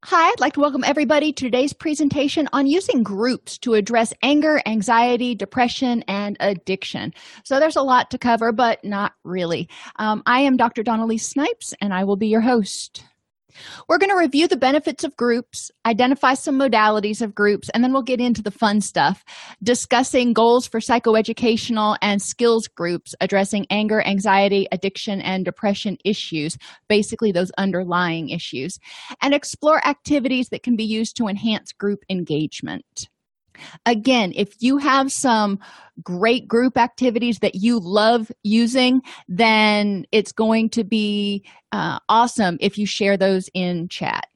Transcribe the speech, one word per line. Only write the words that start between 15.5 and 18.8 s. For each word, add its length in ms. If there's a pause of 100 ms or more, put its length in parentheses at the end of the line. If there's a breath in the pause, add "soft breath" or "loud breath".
identify 520
some 240
modalities 640
of 100
groups, 360
and 140
then 80
we'll 120
get 180
into 220
the 80
fun 300